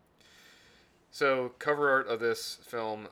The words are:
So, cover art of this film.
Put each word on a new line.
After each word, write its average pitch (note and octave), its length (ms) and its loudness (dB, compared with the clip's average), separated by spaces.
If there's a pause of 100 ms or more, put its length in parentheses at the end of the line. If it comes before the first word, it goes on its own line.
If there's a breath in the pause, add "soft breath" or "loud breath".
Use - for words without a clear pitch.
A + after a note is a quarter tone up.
(1120 loud breath)
So, C3 380 0 (100)
cover D3 300 2
art C3+ 180 4
of A2+ 120 -2
this A2+ 440 -2
film. A2 480 -6